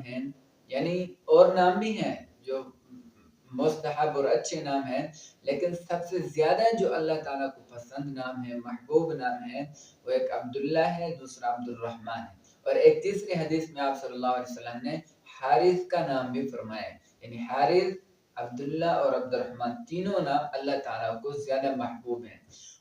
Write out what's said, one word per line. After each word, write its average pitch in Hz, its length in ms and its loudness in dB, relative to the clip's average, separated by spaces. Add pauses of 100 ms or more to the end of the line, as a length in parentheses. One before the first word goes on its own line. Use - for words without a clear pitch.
ہیں، 123 180 -6 (440)
یعنی 175 380 -2 (180)
اور 180 300 10
نام 185 240 6
بھی 214 240 -2
ہیں 135 140 -2 (240)
جو 131 220 -4 (920)
مستحب 147 640 0
اور 139 80 2
اچھے 156 380 0
نام 139 220 -2
ہیں، 131 220 -2 (360)
لیکن 170 320 0
سب 170 360 -4
سے 185 80 -2
زیادہ 170 640 4
جو 180 140 2
اللہ 160 300 0
تعالیٰ 139 300 -4
کو - 200 -20
پسند 139 440 -10
نام 127 260 -8
ہے، 120 100 -10
محبوب 147 580 0
نام 123 380 -4
ہے، 131 140 -6 (400)
وہ 127 60 -4
ایک 127 220 2
عبداللہ 139 460 -2
ہے، 170 420 0
دوسرا 127 340 -6
عبد 120 140 -8
الرحمن 117 520 -8
ہے۔ - 140 -14 (280)
اور - 120 2
ایک 156 280 8
تیسری 190 300 -2
حدیث 160 380 -2
میں 139 120 -6
آپ 135 180 -2
صلی 127 120 -10
اللہ 123 140 -4
علیہ 127 260 -2
وسلم 120 380 -8
نے - 60 -4 (460)
حارث 175 440 6
کا 170 200 0
نام 127 260 -2
بھی - 160 -2
فرمایا 110 340 -8
ہے۔ 95 140 -10 (240)
یعنی 117 180 -14
حارث، 180 540 2 (440)
عبداللہ 139 480 -4
اور 143 280 4
عبد 123 220 -2
الرحمن - 500 -4
تینوں 185 360 -2
نام 139 320 0
اللہ 139 320 -2
تعالیٰ 113 380 -4
کو 143 80 -6
زیادہ 135 460 -2
محبوب 120 480 -6
ہیں۔ - 140 -20 (420)